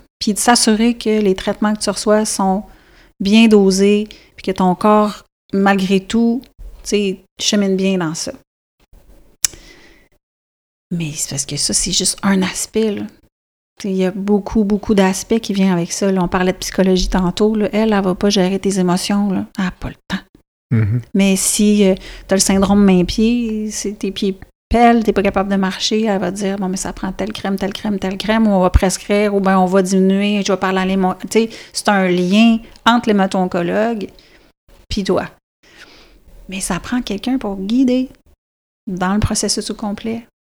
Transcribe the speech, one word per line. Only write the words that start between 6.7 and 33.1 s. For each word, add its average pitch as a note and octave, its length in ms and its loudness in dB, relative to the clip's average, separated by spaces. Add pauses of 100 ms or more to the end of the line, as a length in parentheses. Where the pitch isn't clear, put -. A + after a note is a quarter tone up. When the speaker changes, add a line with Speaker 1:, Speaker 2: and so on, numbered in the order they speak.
Speaker 1:
tu - 80 -12
sais, G3+ 300 -2 (220)
chemine G3 340 0
bien F#3+ 220 0
dans E3 180 -2
ça. - 160 -10 (2500)
Mais E3+ 200 -4
c'est - 200 -8
parce - 140 -6
que C#3+ 120 -8
ça, - 160 -4
c'est - 180 -2
juste F#3 320 -2
un G3 180 2
aspect, A3 540 -2
là. G#3 60 -8 (800)
Tu G#3+ 60 -8
sais, - 60 -4
il F#3+ 40 -2
y F#3 80 2
a F3+ 60 0
beaucoup, G3+ 520 0
beaucoup G3+ 300 0
d'aspects G3 460 2
qui A3 140 -6
viennent F#3+ 200 2
avec E3+ 180 -2
ça, G3+ 180 -2
là. F#3+ 140 0
On F3+ 60 -2
parlait F#3 240 0
de - 40 -20
psychologie F#3 520 0
tantôt, F#3+ 460 0
là. G#3 180 0
Elle, A3 180 2
elle G3 120 2
va F3+ 120 0
pas G3+ 140 0
gérer G3 300 0
tes G3 200 -2
émotions, F#3 500 0
là. G3+ 160 -2 (120)
Elle G3 80 -2
a F3+ 60 -4
pas - 180 -10
le - 60 -16 (120)
temps. - 160 -6 (480)
Speaker 2:
Mhm. A2 300 0 (140)
Speaker 1:
Mais G3 200 4
si, G#3 500 2
euh, F#3 100 4 (340)
t'as F#3+ 60 2
le G3 60 4
syndrome G3 440 2
main-pied, G#3+ 840 2
c'est G3+ 280 -8
tes G3 120 -6
pieds G3 260 -4 (320)
pèlent, A#3 340 4
t'es - 100 2
pas G3 80 0
capable G3 300 0
de G3+ 40 0
marcher, G3 500 -2
elle G3+ 140 0
va F#3 120 -4
dire, « G3 280 -4
Bon, F#3+ 80 -4
mais F#3 100 -4
ça F3+ 160 -8
prend F#3+ 180 -8
telle F#3+ 200 -6
crème, G3 260 -4
telle G3 160 -4
crème, G#3 260 -4
telle F#3+ 180 -6
crème, A3 300 2
ou G#3 40 2
on G3 80 2
va F3+ 120 2
prescrire, G3+ 640 0
ou G3+ 40 2
ben F#3+ 200 2
on F#3 80 2
va F#3+ 160 4
diminuer, G3 600 2
je G3+ 80 -2
vais F#3 60 0
parler F#3+ 220 -2
à F#3 80 -2
l'émo-, » F#3+ 340 0
tu - 60 -12 (180)
sais, A3+ 40 -6 (240)
c'est - 160 -4
un F#3+ 180 2
lien F#3+ 500 4 (260)
entre A#3 240 2
l'hémato-oncologue F#3+ 1000 0 (840)